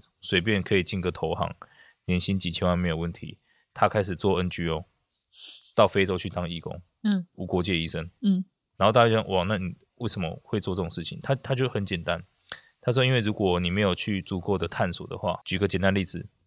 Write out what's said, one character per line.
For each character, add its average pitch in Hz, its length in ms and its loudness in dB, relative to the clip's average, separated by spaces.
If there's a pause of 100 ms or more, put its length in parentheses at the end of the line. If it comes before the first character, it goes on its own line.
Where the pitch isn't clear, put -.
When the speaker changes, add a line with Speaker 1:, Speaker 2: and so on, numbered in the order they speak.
(200)
Speaker 1:
随 - 220 2
便 101 200 2
可 101 140 0
以 92 80 4
进 95 160 -4
个 90 100 -2
投 82 240 -2
行， 85 220 -4 (480)
年 90 160 2
薪 98 180 0
几 90 140 -2
千 90 160 0
万 87 100 4
没 87 120 0
有 80 80 -2
问 85 160 -4
题， - 240 -14 (360)
他 - 140 4
开 107 160 2
始 92 100 -4
做 92 260 2
N 90 100 0
G 85 180 -4
O， 80 160 -2 (880)
到 107 140 6
非 98 180 2
洲 92 120 0
去 92 120 -6
当 87 200 -6
义 85 100 -8
工， - 220 -12 (220)
Speaker 2:
嗯。 196 300 0
Speaker 1:
无 - 120 -8
国 90 160 0
界 87 160 2
医 82 100 0
生。 82 220 -8 (120)
Speaker 2:
嗯。 190 240 2 (320)
Speaker 1:
然 190 100 4
后 - 60 4
大 120 100 8
家 117 60 6
觉 110 120 4
得， - 80 -6
哇， 92 140 2
那 101 140 0
你 90 180 -4 (200)
为 120 120 -4
什 107 140 -4
么 80 220 -4
会 - 160 -2
做 95 160 -4
这 95 60 -2
种 82 80 -2
事 82 140 -6
情？ - 180 -10
他， 139 140 0
他 - 180 -4
就 127 140 0
很 101 180 -4
简 90 160 -4
单， 85 220 -2 (580)
他 127 120 0
说， 131 100 4
因 127 80 4
为 127 80 4
如 107 140 2
果 92 260 4
你 87 100 0
没 98 120 2
有 95 120 4
去 98 280 -2
足 95 180 -4
够 95 180 0
的 87 100 -2
探 92 260 -2
索 - 140 -10
的 87 100 -10
话， 92 260 -4
举 95 140 -4
个 98 100 2
简 90 140 0
单 95 120 4
例 98 120 0
子， - 220 -10 (200)